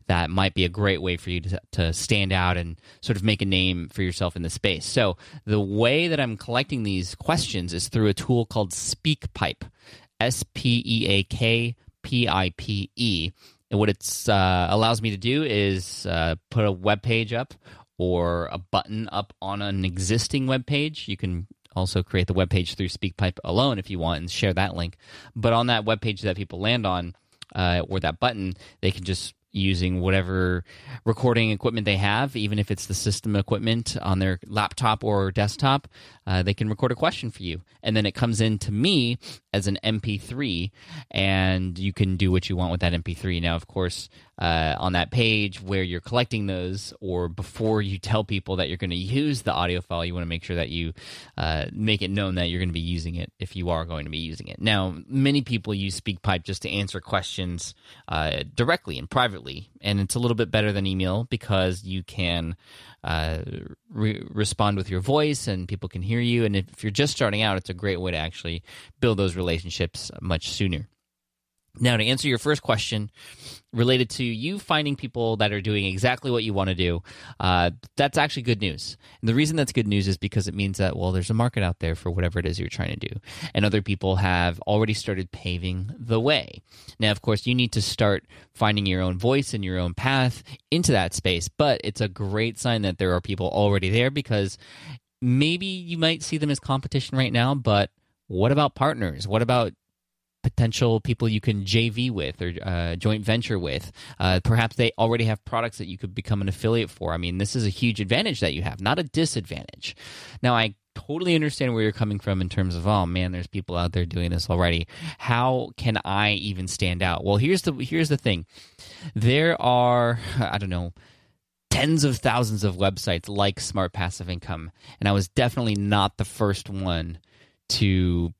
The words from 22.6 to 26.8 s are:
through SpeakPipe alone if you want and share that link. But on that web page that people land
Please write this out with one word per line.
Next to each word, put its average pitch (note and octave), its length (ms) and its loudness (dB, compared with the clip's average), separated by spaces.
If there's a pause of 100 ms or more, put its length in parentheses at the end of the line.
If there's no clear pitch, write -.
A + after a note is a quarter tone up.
through F#2 140 -4
SpeakPipe F2+ 560 -2
alone A2+ 340 2
if F#2+ 100 -8
you F#2 120 -4
want D#2+ 220 -2
and F2+ 60 -8
share F#2+ 260 0
that F#2 200 0
link. E2+ 220 -6 (400)
But A2+ 160 2
on A#2+ 160 4
that A2+ 160 2
web A2 160 2
page G#2+ 220 -4
that G2 120 0
people F2+ 240 -8
land A2 260 0